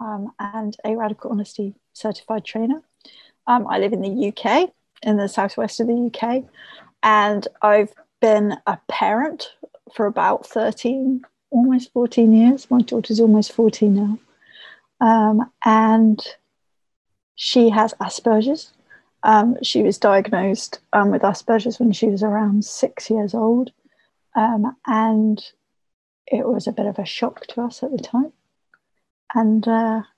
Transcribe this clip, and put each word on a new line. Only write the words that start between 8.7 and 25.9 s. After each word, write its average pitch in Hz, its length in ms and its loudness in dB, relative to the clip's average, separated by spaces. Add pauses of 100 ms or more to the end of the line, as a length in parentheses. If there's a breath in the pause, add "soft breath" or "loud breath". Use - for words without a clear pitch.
parent 233 640 -4 (440)
for 214 120 -2
about 214 400 -2
thirteen, 254 760 -4 (280)
almost 254 420 2
fourteen 233 400 4
years. 240 400 4
My 247 80 4
daughter's 226 400 -2
almost 214 320 4
fourteen 214 420 2
now. 208 240 -2 (840 loud breath)
Um, 220 520 2 (120)
and 220 560 4 (1160)
she 233 340 4
has 220 300 0
Asperger's. 226 720 -2 (500 soft breath)
Um, 220 400 4
she 220 220 0
was 202 120 0
diagnosed, 196 840 0 (120)
um, 202 200 2
with - 100 -2
Asperger's 220 560 -2
when 233 140 2
she 226 140 -2
was 202 180 0
around 208 400 0
six - 440 -6
years 208 240 -2
old. 233 380 0 (640)
Um, 226 420 0 (120)
and 220 520 0 (840)